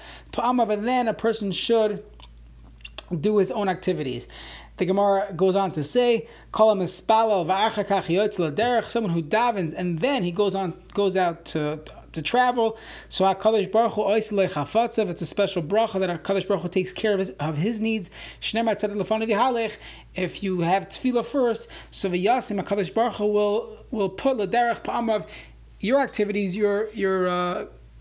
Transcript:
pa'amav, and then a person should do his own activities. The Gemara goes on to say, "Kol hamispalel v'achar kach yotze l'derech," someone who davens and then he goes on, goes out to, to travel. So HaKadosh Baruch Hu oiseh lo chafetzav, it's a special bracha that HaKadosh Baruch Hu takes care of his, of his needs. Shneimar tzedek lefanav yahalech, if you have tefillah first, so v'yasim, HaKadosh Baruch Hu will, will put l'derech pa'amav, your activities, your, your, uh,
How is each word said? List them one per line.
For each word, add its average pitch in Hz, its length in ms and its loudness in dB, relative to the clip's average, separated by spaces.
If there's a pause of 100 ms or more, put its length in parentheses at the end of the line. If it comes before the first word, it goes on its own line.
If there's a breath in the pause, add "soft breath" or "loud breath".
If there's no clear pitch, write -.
(320 loud breath)
pa'amav, 240 400 0
and 208 160 -2
then 247 200 2
a 220 60 0
person 220 380 -2
should 214 520 0 (1200)
do 208 160 2
his 190 140 2
own 208 180 -2
activities. 151 580 -4 (500 loud breath)
The - 80 0
Gemara 196 500 2
goes 185 200 2
on 196 180 0
to 151 100 -4
say, 240 440 2 (240 loud breath)
"Kol 220 240 6
hamispalel 202 720 2
v'achar 202 400 0
kach 196 200 0
yotze 190 340 0
l'derech," 202 500 0
someone 220 240 0
who 170 80 0
davens 208 520 0
and 180 260 -4
then 254 240 0
he 175 80 -2
goes 196 240 0
on, 190 180 -2 (220)
goes 196 200 2
out 175 300 0
to, 151 340 -4 (320)
to 165 120 -6
travel. 247 520 2 (320 loud breath)
So - 160 0
HaKadosh 196 480 2
Baruch 220 220 2
Hu 208 80 -2
oiseh 214 300 2
lo 190 160 2
chafetzav, 214 640 0
it's 170 120 -6
a 170 60 -4
special 196 340 -2
bracha 196 380 0
that 175 240 -2
HaKadosh 196 240 -2
Baruch 185 160 0
Hu 175 60 -4
takes 185 220 -2
care 214 220 0
of 190 60 0
his, 190 120 -2
of 156 260 -6
his 208 220 -2
needs. 220 300 -2 (320 loud breath)
Shneimar 226 320 0
tzedek 202 260 -2
lefanav 220 300 -2
yahalech, 226 480 2 (380 loud breath)
if 180 260 -4
you 185 200 -2
have 185 280 2
tefillah 240 340 0
first, 240 440 0 (240 loud breath)
so - 180 -4
v'yasim, 202 500 0
HaKadosh 190 360 -2
Baruch 226 220 2
Hu 208 100 0
will, 208 500 0 (140)
will 202 180 0
put 254 280 0
l'derech 226 460 0
pa'amav, 226 460 -2 (520 loud breath)
your 247 180 2
activities, 202 580 0
your, 208 360 2
your, 190 340 0
uh, 180 380 -2 (360)